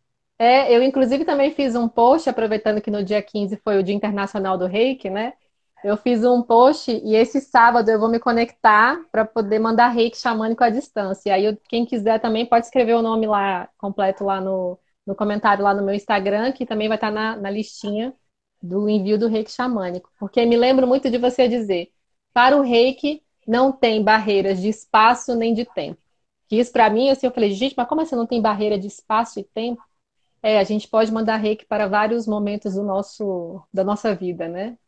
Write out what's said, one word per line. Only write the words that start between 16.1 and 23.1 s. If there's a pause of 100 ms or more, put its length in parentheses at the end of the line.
que
também
vai
tá
na,
na
listinha (480)
do
envio
do
reiki
xamânico.
Porque
me
lembro
muito
de
você
dizer, (420)
para
o
reiki, (240)